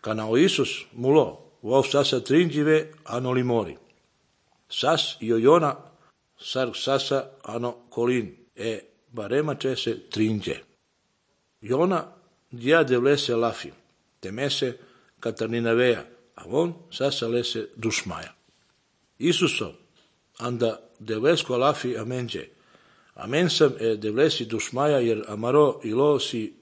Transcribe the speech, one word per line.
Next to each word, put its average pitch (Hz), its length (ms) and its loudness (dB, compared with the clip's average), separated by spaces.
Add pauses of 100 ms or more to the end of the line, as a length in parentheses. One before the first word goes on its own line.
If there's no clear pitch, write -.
Kana 110 280 -6
o 117 80 2
Isus, 156 320 2 (240)
mulo, 131 540 2 (140)
vov 127 220 4
sasa 139 360 2
trinđive, 156 720 2 (140)
ano 127 260 -4
li 127 120 0
mori. 113 340 -2 (920)
Sas - 500 -2
i 113 140 -2
o 113 40 2
Jona, 147 380 6 (640)
sar 127 380 -4
sasa, 135 500 0 (180)
ano 120 320 -6 (140)
kolin, 120 460 -2 (200)
e 107 240 -6 (320)
barema 127 440 -2
čese - 540 -4
trinđe. 107 500 -2 (1000)
Jona, 156 440 0 (460)
dja 135 320 4
devlese 127 520 2
lafi, 113 360 -2 (480)
temese 127 580 -4 (420)
katar 113 300 -4
Ninavea, 117 540 2 (320)
a - 120 -20
von 160 260 0 (180)
sasa 135 360 -2
lese 117 480 -4
dušmaja. 98 580 -6 (840)
Isuso, 156 560 0 (640)
anda 117 420 -2 (200)
devlesko 117 580 0
lafi 127 400 0
amenđe. 117 480 -6 (680)
Amen 151 340 0
sam 151 300 4
e 110 160 0
devlesi 113 500 0
dušmaja, 127 540 0
jer 113 280 0
amaro 120 560 2
ilo 131 360 2
si 113 420 -6